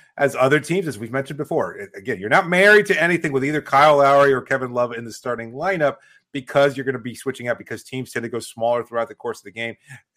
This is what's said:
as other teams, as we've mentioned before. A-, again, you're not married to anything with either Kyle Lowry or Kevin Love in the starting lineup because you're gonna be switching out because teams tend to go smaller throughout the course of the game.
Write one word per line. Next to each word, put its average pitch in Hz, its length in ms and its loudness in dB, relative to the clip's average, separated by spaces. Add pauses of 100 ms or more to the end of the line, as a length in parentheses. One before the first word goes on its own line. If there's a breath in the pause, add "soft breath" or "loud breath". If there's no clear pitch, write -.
(180 loud breath)
as 135 180 0
other 147 240 2
teams, 175 280 -4
as 113 120 -8
we've 113 120 -10
mentioned 135 260 -6
before. 147 420 -4
A-, - 180 -16
again, 98 220 -8
you're 101 100 -8
not 170 200 2
married 202 380 6
to 165 140 0
anything 170 300 0
with 135 140 -2
either 151 160 -2
Kyle 147 360 6
Lowry 139 360 6
or 131 80 0
Kevin 127 320 -4
Love 120 200 -2
in 117 120 -10
the 110 80 -14
starting 117 400 -8
lineup 156 440 -2 (360 soft breath)
because 139 420 0
you're 131 100 -8
gonna 127 140 -4
be 113 160 -12
switching 123 320 -8
out 120 100 -4
because 110 260 -14
teams 127 280 -10
tend 117 120 -6
to 120 60 -10
go 120 100 -8
smaller 117 440 -4
throughout 117 240 -6
the 107 80 -20
course 117 240 -10
of - 60 -20
the 101 60 -18
game. 113 240 -10 (420 loud breath)